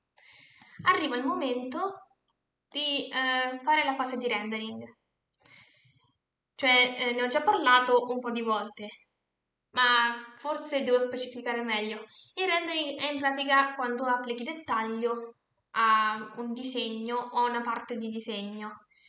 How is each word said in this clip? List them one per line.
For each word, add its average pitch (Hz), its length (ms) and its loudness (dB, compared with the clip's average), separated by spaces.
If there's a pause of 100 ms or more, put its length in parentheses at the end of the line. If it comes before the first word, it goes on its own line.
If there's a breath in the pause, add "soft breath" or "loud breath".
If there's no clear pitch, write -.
(840 loud breath)
arriva 311 340 2
il 254 80 -2
momento 269 840 -2 (600)
di, 285 400 -2
eh, 254 540 0
fare 302 220 4
la 269 100 0
fase 262 240 -2
di 240 80 -4
rendering. 220 560 -4 (1700 loud breath)
Cioè, 254 420 4
eh, 240 140 0
ne 247 100 0
ho 247 60 0
già 294 140 2
parlato 254 680 6
un 240 80 -2
po' 240 140 -4
di 233 100 -2
volte, 214 460 -4 (840)
ma 240 680 2
forse 269 440 -4
devo 247 160 4
specificare 247 640 -2
meglio. 214 420 -4 (300 loud breath)
Il 370 120 -2
rendering 330 520 0
è 285 140 -2
in 285 60 -4
pratica 277 540 2
quando 240 340 -4
applichi 240 360 -2
dettaglio 233 960 -4 (360)
a 220 640 2
un 233 160 -6
disegno 233 640 -4
o 240 280 0
a 240 40 4
una 240 120 0
parte 233 360 -4
di 226 120 -6
disegno. 214 800 -8 (220 soft breath)